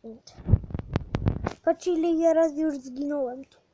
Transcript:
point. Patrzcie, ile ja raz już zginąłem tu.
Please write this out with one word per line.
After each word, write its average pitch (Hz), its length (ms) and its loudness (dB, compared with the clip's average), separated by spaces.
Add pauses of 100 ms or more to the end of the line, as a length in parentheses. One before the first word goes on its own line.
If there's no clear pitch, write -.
point. 226 320 -18 (1300)
Patrzcie, 339 280 0
ile 339 200 2
ja 320 220 4
raz 320 240 4
już 311 200 -2
zginąłem 269 680 -6
tu. - 140 -20 (140)